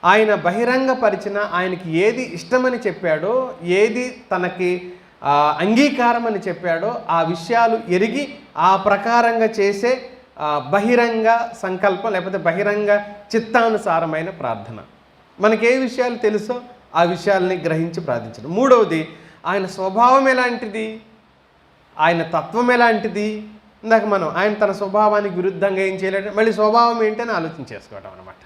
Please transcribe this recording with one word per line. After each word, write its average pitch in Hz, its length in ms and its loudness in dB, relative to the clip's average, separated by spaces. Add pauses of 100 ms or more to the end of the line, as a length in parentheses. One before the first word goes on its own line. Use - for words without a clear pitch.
ఆయన 208 300 4
బహిరంగపరిచిన, 208 1040 0
ఆయనకి 180 600 -4
ఏది 226 240 2
ఇష్టమని 247 540 -2
చెప్పాడో, 208 840 -2
ఏది 220 680 0
తనకి, 180 640 -4 (280)
ఆ, 143 380 2
అంగీకారం 240 640 2
అని 214 120 -4
చెప్పాడో 180 720 -4
ఆ 165 140 2
విషయాలు 220 680 0
ఎరిగి 220 500 -2 (180)
ఆ 180 200 6
ప్రకారంగా 226 680 2
చేసే, 220 680 0 (280)
ఆ, 147 200 -2
బహిరంగ 226 920 2
సంకల్పం 190 600 -2
లేకపోతే 185 260 -4
బహిరంగ 202 640 0 (360)
చిత్తానుసారమైన 190 920 0
ప్రార్థన. 113 540 -8 (560)
మనకి 220 260 2
ఏ 254 120 4
విషయాలు 247 380 -2
తెలుసో 214 460 -2 (320)
ఆ 165 80 2
విషయాల్ని 185 540 0
గ్రహించి 165 440 -4
ప్రార్థించడం. 120 540 -6
మూడవది 214 600 4 (300)
ఆయన 190 200 -2
స్వభావం 233 640 2
ఎలాంటిది, 226 720 -2 (960)
ఆయన 165 240 4
తత్వం 170 500 0
ఎలాంటిది. 214 760 0 (360)
ఇందాక 226 200 4
మనం 190 240 0
ఆయన 196 260 0
తన 208 180 2
స్వభావానికి 202 600 0
విరుద్ధంగా 190 460 -2
ఏం 190 140 0
చేయలేడు, 190 360 -4
మళ్ళీ 220 220 2
స్వభావం 226 500 4
ఏంటని 220 300 -2
ఆలోచన 160 400 -6
చేసుకోవడం 98 380 -16
అనమాట. 92 240 -20 (120)